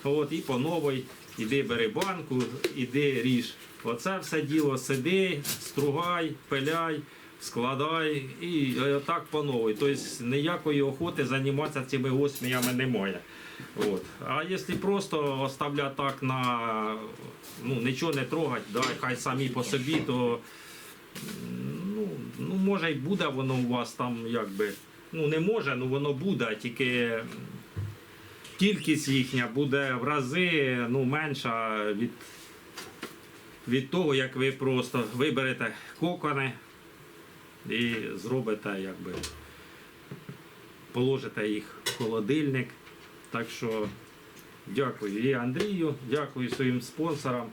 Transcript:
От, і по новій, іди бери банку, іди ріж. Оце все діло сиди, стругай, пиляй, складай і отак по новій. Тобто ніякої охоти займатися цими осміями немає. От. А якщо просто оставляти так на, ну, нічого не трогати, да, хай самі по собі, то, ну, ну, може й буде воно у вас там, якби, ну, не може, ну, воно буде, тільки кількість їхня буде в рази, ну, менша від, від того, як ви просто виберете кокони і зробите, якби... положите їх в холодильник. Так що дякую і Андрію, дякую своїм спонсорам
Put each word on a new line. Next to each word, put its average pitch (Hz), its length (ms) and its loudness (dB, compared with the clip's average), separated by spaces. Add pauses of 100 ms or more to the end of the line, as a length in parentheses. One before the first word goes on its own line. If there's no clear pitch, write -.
От, 143 280 2
і 160 60 0
по 135 200 -2
новій, 143 460 2 (340)
іди 120 260 2
бери 117 240 2
банку, 147 560 0 (320)
іди 135 460 2
ріж. 120 320 2 (300)
Оце 175 360 -2
все 156 220 0
діло 143 360 2
сиди, 156 640 2 (200)
стругай, 160 720 0 (160)
пиляй, 156 520 0 (400)
складай 143 840 0 (160)
і 143 380 2
отак 143 460 2
по 151 180 0
новій. 113 360 2
Тобто 135 440 0
ніякої 147 580 2
охоти 147 440 0
займатися 135 600 0
цими 131 220 0
осміями 127 640 2
немає. 117 460 0 (560)
От. 104 280 0 (240)
А 139 220 0
якщо 175 280 -2
просто 160 640 2
оставляти 143 560 0
так 139 260 0
на, 117 760 2 (680)
ну, 123 180 0
нічого 135 320 0
не 135 100 2
трогати, 127 400 0 (100)
да, 123 100 2 (160)
хай 127 160 0
самі 131 340 0
по 123 140 0
собі, 139 320 0
то, 123 440 2 (1600)
ну, 214 120 -2 (320)
ну, 160 160 -2
може 190 360 4
й 143 40 0
буде 165 320 0
воно 131 280 0
у 127 120 2
вас 120 260 0
там, 120 340 -2
якби, 104 440 0 (400)
ну, 160 160 0
не 156 120 4
може, 170 360 2
ну, 127 120 0
воно 139 260 2
буде, 127 480 0
тільки 120 580 2 (1400)
кількість 156 500 4
їхня 127 460 4
буде 139 400 2
в 120 100 0
рази, 143 720 2 (120)
ну, 131 140 4
менша 120 880 0
від, 117 180 0 (1600)
від 131 220 2
того, 165 260 4
як 131 200 2
ви 135 160 2
просто 131 520 0 (100)
виберете 127 600 2 (260)
кокони 147 540 0 (1160)
і 117 240 2 (220)
зробите, 107 640 -2
якби... 92 320 -8 (1800)
положите 120 580 0
їх 107 140 0 (200)
в - 140 -2
холодильник. 123 680 2 (640)
Так 113 180 -4
що 110 380 -2 (800)
дякую 110 640 0
і 135 40 4
Андрію, 156 600 0 (140)
дякую 135 400 0
своїм 123 320 2
спонсорам 131 720 -2